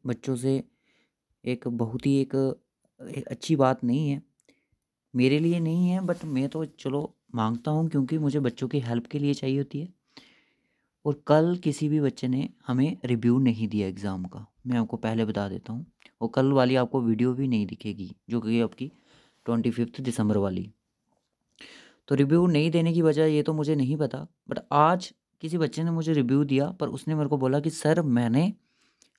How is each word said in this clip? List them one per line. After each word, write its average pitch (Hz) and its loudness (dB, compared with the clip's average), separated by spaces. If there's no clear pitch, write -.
बच्चों 123 -4
से 135 0
एक 123 -4
बहुत 117 -4
ही 139 4
एक, 135 -4
एक 123 -12
अच्छी - -2
बात 131 4
नहीं 143 0
है, 139 -4
मेरे 131 4
लिए 170 0
नहीं 170 0
है, 185 0
but 175 -4
मैं 139 -2
तो 160 -6
चलो 147 -6
मांगता 117 -2
हूँ 160 2
क्योंकि 147 0
मुझे 147 0
बच्चों 127 -2
की 143 -2
हेल्प 117 -4
के 147 -8
लिए 143 -2
चाहिए 135 -4
होती 139 -6
है। 180 -12
और 147 -2
कल 160 4
किसी 151 -2
भी 151 2
बच्चे 131 -2
ने 131 -2
हमें 139 0
रिव्यू 120 2
नहीं 113 2
दिया 101 -2
एग्जाम 95 -6
का, 98 -12
मैं 123 0
आपको 113 -2
पहले 113 -2
बता 101 -2
देता 95 -10
हूँ। 131 -8
और 117 -2
कल 135 4
वाली 131 4
आपको 127 0
वीडियो 117 2
भी 135 -2
नहीं 107 0
दिखेगी, 98 -10
जो 117 -2
कि 113 0
आपकी 123 -4
ट्वेंटी 117 0
फिफ्थ 117 -4
दिसंबर 113 0
वाली। 95 -2
तो 143 0
रिव्यू 151 4
नहीं 160 4
देने 165 2
की 165 2
वजह 156 4
ये 151 4
तो 160 -2
मुझे 151 0
नहीं 139 0
पता, 147 -4
but - -6
आज 160 4
किसी 160 -4
बच्चे 160 -2
ने 165 0
मुझे 165 -2
रिव्यू 139 2
दिया, 139 0
पर 165 -6
उसने 156 -4
मेरे 151 0
को 147 0
बोला 131 0
कि 156 -2
"सर, 156 2
मैंने 127 2